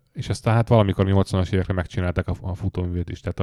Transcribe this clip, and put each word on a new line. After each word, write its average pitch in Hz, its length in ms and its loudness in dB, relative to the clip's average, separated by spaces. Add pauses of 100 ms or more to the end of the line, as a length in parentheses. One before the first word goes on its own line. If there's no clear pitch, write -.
(120)
és - 160 -8
aztán 110 260 0
hát 113 140 2
valamikor 101 380 4
a - 20 2
nyolcvanas 95 420 2
évekre 95 220 0
megcsinálták 90 560 -2
a, 90 120 -4
a 92 140 -6
futóművét 87 560 -4
is, 85 100 -10
tehát 90 220 -6